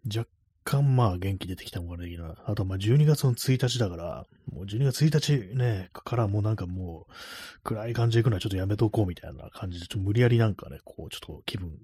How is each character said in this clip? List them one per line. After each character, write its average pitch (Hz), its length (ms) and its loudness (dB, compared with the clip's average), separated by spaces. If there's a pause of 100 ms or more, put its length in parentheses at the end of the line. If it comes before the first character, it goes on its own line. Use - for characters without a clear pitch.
若 113 220 -4 (360)
干 139 320 4
ま 123 100 6
あ 90 120 2
元 98 220 0
気 90 80 -8
出 90 80 -6
て - 100 -16
き - 60 -12
た - 100 -6
の 87 80 -10
か 85 80 -8
な 87 60 -8
的 85 140 -10
な。 82 180 -10 (100)
あ 104 80 -2
と 104 100 -2
ま 92 120 -2
あ - 20 -4
十 107 180 2
二 151 100 6
月 151 180 4
の 131 100 4
一 127 240 0
日 120 220 0
だ 104 100 2
か 87 60 -6
ら、 85 300 -10 (260)
も - 100 -12
う 98 60 -10
十 104 100 -6
二 139 80 2
月 135 180 2
一 156 100 4
日 135 420 0
ね、 113 380 0
か - 220 -6
ら 113 120 2
も 101 120 0
う - 40 2
な 107 80 2
ん 110 40 2
か 90 120 -6
も 90 420 -8
う - 40 -20 (500)
暗 110 240 -4
い 117 60 -4
感 117 180 4
じ 113 60 4
で 113 60 6
行 120 60 4
く - 20 4
の 101 40 2
は 90 40 -4
ち 110 80 -4
ょ - 20 0
っ - 20 -
と 95 60 0
や 95 100 0
め 104 100 0
と 110 120 4
こ 107 140 2
う - 40 4
み 87 80 -4
た - 120 -14
い 80 60 -12
な - 160 -16
感 92 220 -8
じ 87 80 -10
で、 85 80 -14
ち - 80 -12
ょ 101 40 -2
っ 98 40 -2
と - 20 -2
無 104 80 0
理 117 80 4
や 123 60 6
り 117 100 6
な 113 100 6
ん 98 80 0
か - 140 -16
ね、 69 140 -14
こ - 220 -16
う - 40 -14
ち - 80 -14
ょ - 0 -
っ - 40 -14
と - 240 -14
気 - 120 -8
分 90 140 -8 (120)